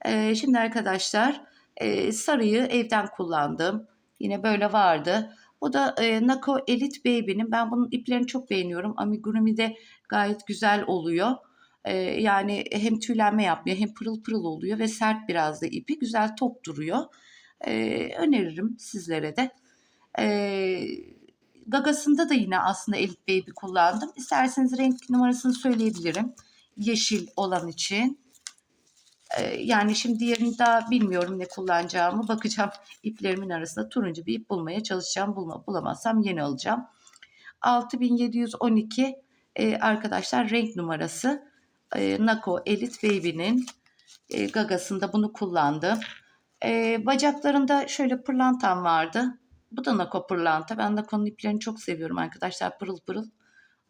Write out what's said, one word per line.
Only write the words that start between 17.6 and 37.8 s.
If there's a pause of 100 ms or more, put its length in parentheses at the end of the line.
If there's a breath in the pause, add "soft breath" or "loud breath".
E, (440)
öneririm
sizlere
de. (680 soft breath)
E, (800)
gagasında
da
yine
aslında
Elite
Baby
kullandım.
İsterseniz
renk
numarasını
söyleyebilirim. (440 soft breath)
Yeşil
olan
için. (1080)
Ee,
yani
şimdi
diğerini
daha
bilmiyorum
ne
kullanacağımı.
Bakacağım (340 loud breath)
iplerimin
arasında
turuncu
bir
ip
bulmaya
çalışacağım.
Bulma-,
bulamazsam
yeni
alacağım. (760 loud breath)
Altı